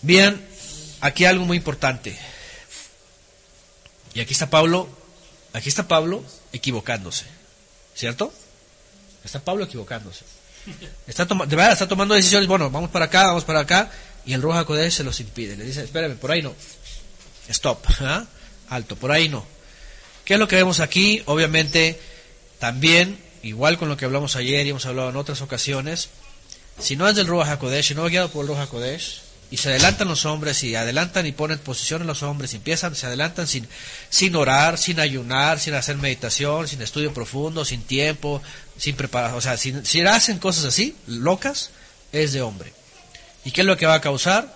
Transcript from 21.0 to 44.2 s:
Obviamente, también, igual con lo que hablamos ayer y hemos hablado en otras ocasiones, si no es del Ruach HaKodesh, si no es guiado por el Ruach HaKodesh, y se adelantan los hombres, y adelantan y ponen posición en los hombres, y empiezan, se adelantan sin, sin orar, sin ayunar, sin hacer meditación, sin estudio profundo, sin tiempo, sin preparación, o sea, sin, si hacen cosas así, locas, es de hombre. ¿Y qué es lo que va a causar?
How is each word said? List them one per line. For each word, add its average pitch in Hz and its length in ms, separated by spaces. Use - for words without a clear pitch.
Obviamente, 160 760
también, 160 640
igual 127 360
con 165 100
lo 143 80
que 143 80
hablamos 135 320
ayer 139 300
y 143 40
hemos 131 160
hablado 127 240
en 127 60
otras 139 260
ocasiones, 139 680
si - 160
no 180 120
es 214 60
del 196 140
Ruach 170 200
HaKodesh, 143 400
si 147 60
no 156 120
es 170 40
guiado 175 200
por 147 120
el 143 60
Ruach 143 140
HaKodesh, 131 680
y 123 60
se 139 140
adelantan 180 380
los 156 180
hombres, 151 360
y 117 120
adelantan 147 500
y 147 80
ponen 151 260
posición 147 440
en 170 40
los 147 160
hombres, 143 300
y - 40
empiezan, 160 380
se 131 120
adelantan 151 400
sin, 120 200
sin 185 260
orar, 147 400
sin 165 240
ayunar, 135 580
sin 151 140
hacer 139 240
meditación, 139 720
sin 135 140
estudio 147 320
profundo, 147 500
sin 123 160
tiempo, 147 600
sin 147 180
preparación, 123 440
o - 20
sea, 127 160
sin, 131 300
si 165 160
hacen 208 360
cosas 165 280
así, 190 280
locas, 156 640
es 147 220
de 135 80
hombre. 101 320
¿Y 131 100
qué 180 100
es 190 40
lo 185 120
que 165 80
va 160 80
a 156 80
causar? 185 520